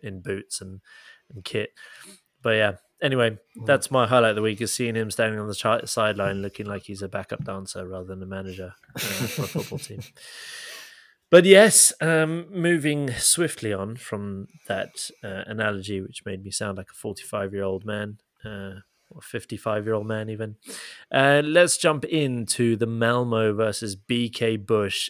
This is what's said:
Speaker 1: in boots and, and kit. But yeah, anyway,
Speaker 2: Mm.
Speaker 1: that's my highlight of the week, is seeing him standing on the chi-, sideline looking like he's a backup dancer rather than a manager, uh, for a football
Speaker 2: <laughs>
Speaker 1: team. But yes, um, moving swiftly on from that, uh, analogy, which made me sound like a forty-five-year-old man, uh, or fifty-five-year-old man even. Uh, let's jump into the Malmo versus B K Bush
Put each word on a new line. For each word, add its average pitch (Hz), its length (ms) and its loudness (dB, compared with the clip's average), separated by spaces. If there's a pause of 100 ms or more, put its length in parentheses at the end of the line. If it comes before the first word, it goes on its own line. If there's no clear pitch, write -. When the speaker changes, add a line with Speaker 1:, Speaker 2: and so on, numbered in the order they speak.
Speaker 1:
in 98 200 -12
boots 101 400 -8
and, 95 180 -16 (540)
and 101 100 -16
kit. - 280 -6 (720)
But 117 100 2
yeah, 107 220 4 (280)
anyway, 127 300 2 (260)
Speaker 2:
Mm. 113 80 -10
Speaker 1:
that's 139 260 2
my 131 160 4
highlight 120 220 6
of 107 80 2
the 107 60 0
week, 110 180 0
is 110 100 -4
seeing 117 240 -2
him 110 160 -2
standing 110 300 0
on 104 60 -6
the 101 80 -6
chi-, 113 300 0
sideline 98 560 0
looking 101 260 -8
like 101 160 -8
he's 98 180 -12
a 98 80 -8
backup 98 340 -8
dancer 95 440 -10
rather 92 180 -10
than 95 160 -12
a 92 60 -12
manager, 95 480 -10 (200)
uh, - 40 -10
for 107 420 -4
a - 60 -4
football - 320 -6
Speaker 2:
<laughs> - 0 -
Speaker 1:
team. - 200 -14 (1300)
But 175 160 12
yes, 196 540 10
um, 160 520 2
moving 151 640 0
swiftly - 600 0
on 101 240 -6
from 101 500 -8 (200)
that, - 420 -6 (140)
uh, 98 240 -10
analogy, 104 520 -4
which - 260 -12
made 98 180 -10
me 98 80 -12
sound 101 260 -6
like 92 140 -14
a - 20 -20
forty-five-year-old 98 920 -6
man, 104 340 -8 (260)
uh, 98 360 -14 (280)
or - 120 -20
fifty-five-year-old 107 840 -4
man 110 240 -6
even. 107 280 -8 (540)
Uh, 139 320 4
let's 160 340 4
jump 156 280 0
into 123 680 0
the 110 100 0
Malmo 113 680 2
versus 104 420 -2
B 120 340 -2
K 113 280 -2
Bush 104 520 0